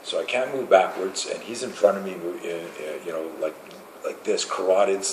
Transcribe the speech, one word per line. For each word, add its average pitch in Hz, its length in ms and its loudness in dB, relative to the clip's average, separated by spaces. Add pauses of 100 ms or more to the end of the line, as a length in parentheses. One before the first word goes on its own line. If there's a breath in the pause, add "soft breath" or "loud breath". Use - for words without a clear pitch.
So - 180 -2
I 82 40 -2
can't 127 280 0
move 127 160 -2
backwards, 92 560 4
and - 180 -4
he's 117 200 -6
in 120 80 -6
front 101 260 6
of 95 80 -6
me, 95 80 -6
uh, 87 340 -6
uh, 82 580 -8
you 85 60 -6
know, 80 180 -4 (120)
like, 78 140 -2 (500)
like - 180 -6
this, 98 220 0
carotid. 98 680 4